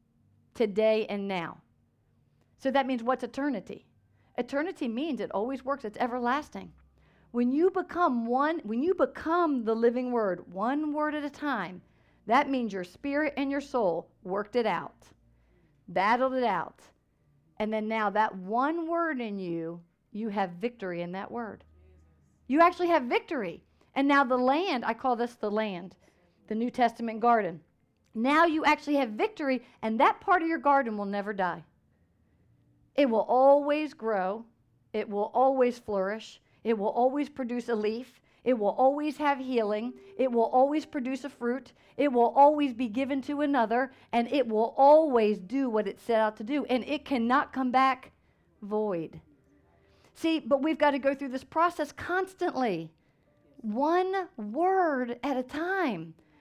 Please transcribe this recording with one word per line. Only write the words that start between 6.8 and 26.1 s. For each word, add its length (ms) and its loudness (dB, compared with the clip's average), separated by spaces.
When 200 0
you 200 4
become 560 -2
one, 320 0
when 240 -4
you 100 2
become 720 0
the 100 0
living 360 0
word, 420 -2
one 400 -2
word 220 -2
at 80 -6
a 80 -6
time, 500 -6
that 180 4
means 240 -2
your 120 -6
spirit 540 -4
and 120 -2
your 100 -2
soul 480 -2
worked 340 -6
it 120 0
out, 360 -6
battled 460 2
it 100 0
out. 360 -2
And 160 -4
then 140 -2
now 240 0
that 240 0
one 520 -2
word 320 -2
in 200 -6
you, 420 -6
you 180 -6
have 220 -2
victory 500 -8
in 120 -8
that 180 -10
word. 320 -12
You 160 4
actually 280 4
have 160 2
victory. 580 -4
And 120 2
now 160 4
the 140 0
land, 480 0
I 80 0
call 220 -2
this 220 -4
the 120 -4
land, 460 -4